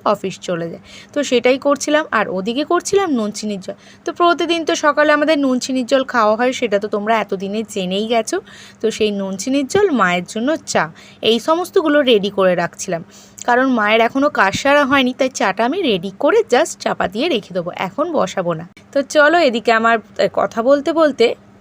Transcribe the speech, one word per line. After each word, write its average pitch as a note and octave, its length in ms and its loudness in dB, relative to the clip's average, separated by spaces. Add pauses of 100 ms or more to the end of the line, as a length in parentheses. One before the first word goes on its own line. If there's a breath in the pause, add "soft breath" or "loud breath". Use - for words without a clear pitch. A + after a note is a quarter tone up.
অফিস G3+ 340 -2
চলে E3+ 300 -6
যায়, - 140 -16 (300 loud breath)
তো D4 100 -2
সেটাই B3+ 340 2
করছিলাম। C#4+ 540 0
আর G#3+ 180 0
ওদিকে A3+ 340 -4
করছিলাম F4+ 480 0
নুন A3 200 -2
চিনির G#3 280 -8
জল। G3 160 -12 (300 loud breath)
তো - 80 -4
প্রতিদিন E4+ 520 2
তো E4+ 100 0
সকালে D4+ 380 2
আমাদের D4 260 2
নুন C4 200 0
চিনির B3+ 260 -4
জল C4 180 0
খাওয়া A3 320 2
হয়, B3 180 0
সেটা G#3 260 -2
তো G#3+ 80 -6
তোমরা G#3 320 -2
এতদিনে G3+ 500 -6
জেনেই F#3+ 380 -4
গেছো। A#3 300 -2 (440 loud breath)
তো - 100 -4
সেই G#3+ 200 -2
নুন G3 260 -4
চিনির C4+ 300 -2
জল, G4+ 240 2
মায়ের F3+ 340 2
জন্য A#3 240 -4 (160)
চা, F3+ 200 0 (360 loud breath)
এই A3+ 180 2
সমস্তগুলো D#4+ 640 0
রেডি G#3+ 280 4
করে F#3+ 260 2
রাখছিলাম, E3+ 480 -6 (420 loud breath)
কারণ B3 260 4
মায়ের A3 300 2
এখনও C4+ 280 2
কাজ G3 240 2
সারা C#4+ 320 2
হয়নি, C4 280 2
তাই C4 160 -2
চাটা G#3 360 -2
আমি E4 160 -2
রেডি G3 380 -2
করে F4 200 2 (140)
just D4 260 2
চাপা G3+ 280 -4
দিয়ে G#3+ 220 -2
রেখে G#3+ 240 -4
দেবো, F3 240 -4
এখন F#3+ 340 -4
বসাবো F#3 420 -2
না। D#3+ 120 -8 (260)
তো C#4 100 -2
চলো, D4+ 380 2
এদিকে A#3+ 320 0
আমার A3+ 260 2 (360)
কথা - 280 -2
বলতে C#4 320 2
বলতে D4 320 2 (360)